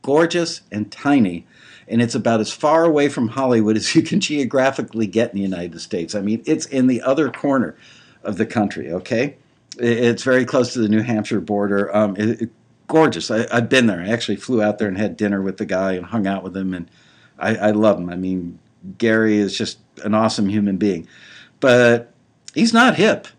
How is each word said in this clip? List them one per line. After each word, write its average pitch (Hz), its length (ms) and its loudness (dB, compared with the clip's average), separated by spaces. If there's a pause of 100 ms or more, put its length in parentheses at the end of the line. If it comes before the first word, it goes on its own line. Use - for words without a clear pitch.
Gorgeous 165 580 0 (100)
and 104 200 -6
tiny, 110 560 0 (420)
and 117 140 2
it's 117 120 -2
about 113 260 0
as 107 120 -4
far 160 320 2
away 151 240 4
from 131 200 -2
Hollywood 113 480 2
as - 180 -4
you 160 80 6
can 170 180 0
geographically 131 880 -2
get 101 240 0
in 98 60 -8
the 101 60 -2
United 87 380 -6
States. 85 340 -6
I 104 60 -2
mean, 107 240 -2
it's - 220 -2
in 131 200 0
the 127 160 2
other 135 280 0
corner 127 460 -2 (480)
of 98 120 -6
the 107 100 0
country, 95 440 -4
okay? 117 460 -4 (420)
I-, 120 60 -4
it's 117 380 2
very 127 220 2
close 123 280 0
to 123 80 -4
the 107 80 2
New 110 140 2
Hampshire 107 380 -2
border. 101 540 -2
Um, 104 220 2
it, 110 260 -2
it, 113 80 -6 (380)
gorgeous. 151 420 2
I, 110 220 0
I've 117 160 0
been 127 180 4
there. 90 140 0
I 90 80 -8
actually 110 280 -2
flew 120 260 -2
out 104 160 0
there 107 100 -2
and 95 100 -6
had 101 180 -4
dinner 101 260 -2
with 95 160 -6
the 101 80 -6
guy 95 260 -2
and 90 140 -6
hung 104 200 -4
out 98 160 -4
with 90 140 -12
him, 95 180 -4
and 85 160 -12 (480)
I, 107 180 -2
I 101 140 2
love 107 280 2
him. 87 100 -8
I 87 80 -8
mean, 90 420 -6 (400)
Gary 110 380 2
is 101 200 0
just - 220 -8 (240)
an 104 120 -2
awesome 110 340 0
human 101 300 0
being. 90 280 -2 (540)
But 120 520 4 (420)
he's 226 180 2
not 226 240 4
hip. 190 320 0 (100)